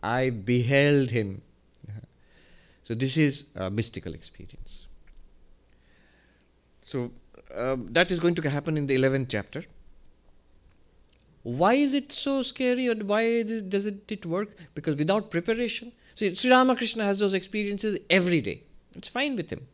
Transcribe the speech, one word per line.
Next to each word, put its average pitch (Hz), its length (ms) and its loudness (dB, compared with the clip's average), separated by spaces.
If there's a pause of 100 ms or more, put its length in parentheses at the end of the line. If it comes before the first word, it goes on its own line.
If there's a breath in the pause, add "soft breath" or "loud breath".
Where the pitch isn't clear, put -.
I 127 280 0
beheld 127 800 4
him." 101 320 -2 (1400 soft breath)
So 117 120 -8
this 131 220 0
is 147 400 2
a 92 140 -4
mystical 101 440 -4
experience. - 720 -16 (2000 soft breath)
So, 123 300 -6 (420)
uh, 127 240 -2
that 165 320 2
is 170 100 0
going 170 140 4
to 160 160 -2
happen 147 260 -2
in 147 100 -2
the 135 80 2
eleventh 131 360 2
chapter. 107 340 -6 (1800)
Why 156 320 2
is 277 200 4
it 285 180 -2
so 277 300 0
scary, 247 460 0
or 226 80 2
why 208 260 0
is, 226 400 0
doesn't 202 500 -4
it 208 140 -8
work? 196 240 -4 (240 loud breath)
Because 151 220 -2
without 190 340 0
preparation. 226 640 -4 (220 soft breath)
See, 185 200 -2
Sri 254 160 2
Ramakrishna 240 540 4
has 202 140 2
those 202 140 2
experiences 202 680 -2 (120)
every 175 320 4
day. 95 200 -6 (320)
It's - 140 -12
fine 277 260 -2
with 175 160 -6
him. - 240 -10